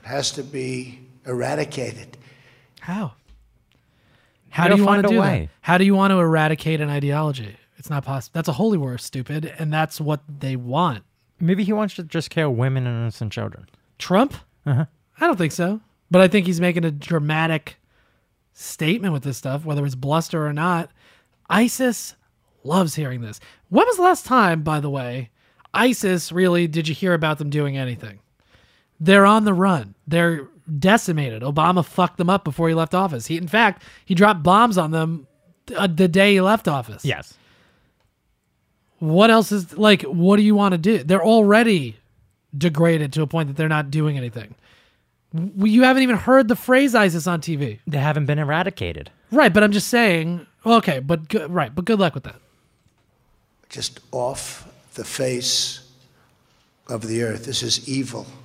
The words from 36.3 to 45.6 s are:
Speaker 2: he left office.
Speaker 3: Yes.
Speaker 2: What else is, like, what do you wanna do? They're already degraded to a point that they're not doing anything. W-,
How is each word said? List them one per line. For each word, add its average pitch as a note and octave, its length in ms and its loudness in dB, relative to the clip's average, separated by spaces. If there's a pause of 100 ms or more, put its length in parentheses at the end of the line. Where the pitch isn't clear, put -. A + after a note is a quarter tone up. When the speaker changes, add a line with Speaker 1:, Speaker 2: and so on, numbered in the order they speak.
Speaker 2:
he F#3+ 80 4
left G#3 260 0
office. B2 360 -6
Speaker 3:
Yes. G2+ 300 -6 (1700)
Speaker 2:
What F3 320 4
else A3 200 4
is, F#3+ 240 -6
like, G#3 280 4
what F3 340 2
do G#3 60 4
you G#3 100 6
wanna G3+ 240 2
do? F#3 260 2
They're F3+ 220 2
already G#3 680 4 (600)
degraded D#3 580 0
to D#3 100 -2
a D3 40 -4
point D#3+ 200 -4
that C#3 100 -8
they're D#3 120 -2
not D3+ 200 -2
doing D3+ 300 -2
anything. A2+ 340 -12 (800)
W-, G3 400 0